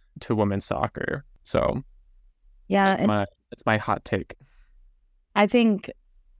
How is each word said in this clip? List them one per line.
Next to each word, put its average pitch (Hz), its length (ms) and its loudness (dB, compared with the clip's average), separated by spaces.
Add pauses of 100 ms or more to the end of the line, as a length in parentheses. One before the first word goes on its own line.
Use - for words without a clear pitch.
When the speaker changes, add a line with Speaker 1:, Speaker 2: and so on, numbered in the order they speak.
(200)
Speaker 1:
to - 140 -2
women's 101 300 0
soccer. - 640 -4 (160)
So - 400 -2 (840)
Speaker 2:
Yeah, 196 240 4
Speaker 1:
that's - 80 -2
Speaker 2:
and 202 80 2
Speaker 1:
my, 101 180 0 (240)
that's - 160 -14
my 110 100 4
hot - 300 -2
take. - 300 -4 (1000)
Speaker 2:
I 208 120 4
think, 226 440 2 (500)